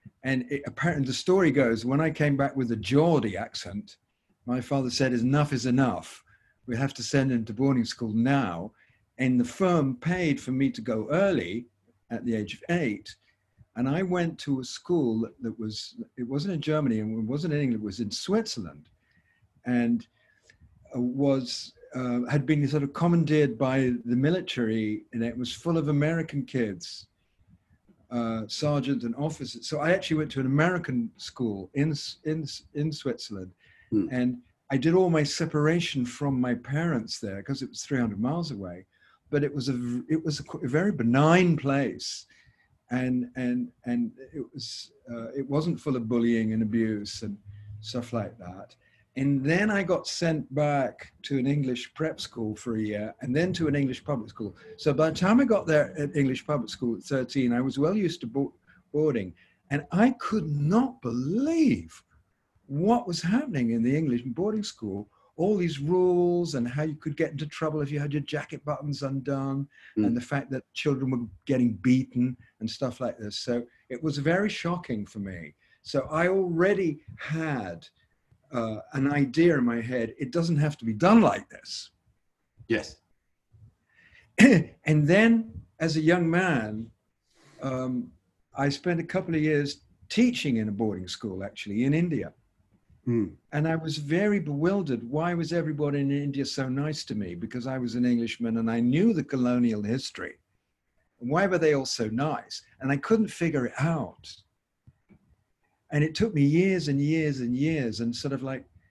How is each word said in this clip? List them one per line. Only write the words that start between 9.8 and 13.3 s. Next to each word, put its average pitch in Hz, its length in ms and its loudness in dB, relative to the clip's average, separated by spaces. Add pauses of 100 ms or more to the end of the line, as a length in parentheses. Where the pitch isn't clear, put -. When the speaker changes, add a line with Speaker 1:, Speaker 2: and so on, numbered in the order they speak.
Speaker 1:
paid 165 440 0
for 127 100 -6
me 131 200 2
to 117 100 -8
go 110 300 -2
early 123 560 0 (420)
at 117 160 -6
the 117 100 0
age 104 200 -4
of - 80 -20 (120)
eight. 127 400 -2 (600)